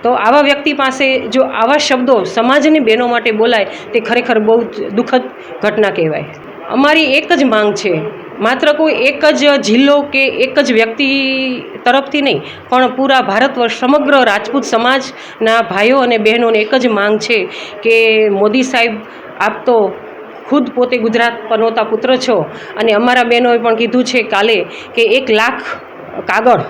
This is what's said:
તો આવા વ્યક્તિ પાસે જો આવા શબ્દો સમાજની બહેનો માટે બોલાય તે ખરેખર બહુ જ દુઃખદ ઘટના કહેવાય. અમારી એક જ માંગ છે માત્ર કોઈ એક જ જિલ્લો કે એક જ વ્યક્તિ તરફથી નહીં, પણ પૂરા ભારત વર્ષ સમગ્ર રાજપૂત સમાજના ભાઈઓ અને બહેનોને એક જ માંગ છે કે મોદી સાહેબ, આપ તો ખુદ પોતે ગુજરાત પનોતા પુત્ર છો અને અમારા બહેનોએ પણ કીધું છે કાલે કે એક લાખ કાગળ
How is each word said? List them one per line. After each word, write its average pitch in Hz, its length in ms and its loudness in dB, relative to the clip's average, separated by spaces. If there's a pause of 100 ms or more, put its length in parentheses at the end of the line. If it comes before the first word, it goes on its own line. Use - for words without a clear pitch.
તો 233 80 2
આવા 240 300 2
વ્યક્તિ 285 320 0
પાસે 269 460 0
જો 247 240 0
આવા 262 340 0
શબ્દો 254 460 2
સમાજની 277 560 2
બહેનો 240 280 2
માટે 240 240 0
બોલાય 220 360 0 (260)
તે 233 60 2
ખરેખર 233 400 0
બહુ 226 240 2
જ - 300 -8
દુઃખદ 240 280 0 (400)
ઘટના 214 280 0
કહેવાય. 160 360 -2 (440)
અમારી 294 340 2
એક 294 300 0
જ 277 100 2
માંગ 214 300 2
છે 170 500 -4 (160)
માત્ર 262 340 2
કોઈ 311 200 0
એક 262 320 0
જ 285 360 4
જિલ્લો 269 400 4
કે 269 240 0
એક 262 340 0
જ 269 140 2
વ્યક્તિ 226 340 0 (760)
તરફથી 269 360 0
નહીં, 233 200 0 (280)
પણ 254 180 2
પૂરા 262 340 2
ભારત 240 360 0
વર્ષ 233 220 -2
સમગ્ર 277 360 2 (100)
રાજપૂત 208 380 -2
સમાજના 233 1000 -2
ભાઈઓ 226 360 2
અને 247 200 2
બહેનોને 226 420 2
એક 220 160 -2
જ 254 120 2
માંગ 208 320 0
છે 214 260 -2 (380)
કે 220 460 4
મોદી 208 340 2
સાહેબ, 240 280 0 (480)
આપ 214 260 -4
તો 220 280 2 (560)
ખુદ 220 200 2
પોતે 247 280 0
ગુજરાત 233 360 0 (160)
પનોતા 226 340 0
પુત્ર 226 320 0
છો 220 300 0 (320)
અને 220 160 2
અમારા 247 300 2
બહેનોએ 240 340 2
પણ 226 180 2
કીધું 233 280 0
છે 247 200 0
કાલે 214 420 0 (300)
કે 233 60 2
એક 233 300 2
લાખ 226 300 0 (580)
કાગળ 220 400 2 (100)